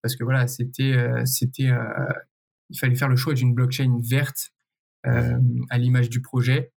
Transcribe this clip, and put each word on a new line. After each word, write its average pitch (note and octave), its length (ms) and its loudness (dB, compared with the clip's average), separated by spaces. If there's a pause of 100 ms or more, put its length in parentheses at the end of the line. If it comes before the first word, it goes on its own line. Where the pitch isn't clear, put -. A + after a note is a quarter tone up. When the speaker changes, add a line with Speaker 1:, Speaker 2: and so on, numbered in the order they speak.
Speaker 1:
parce B2+ 120 -6
que - 80 -8
voilà, B2+ 240 0
c'était, C3 460 -2
euh, A#2+ 320 0
c'était, C3 440 0
euh, A#2+ 140 2 (840)
il - 80 -14
fallait B2+ 180 2
faire C3+ 140 0
le B2+ 60 4
choix C3+ 180 0
d'une B2 220 2
blockchain B2+ 480 0
verte, C3+ 480 -2 (560)
euh, A#2+ 300 2
Speaker 2:
Mhm. B2 320 2
Speaker 1:
à B2 80 -2
l'image B2 320 2
du B2+ 120 -4
projet. B2+ 580 -2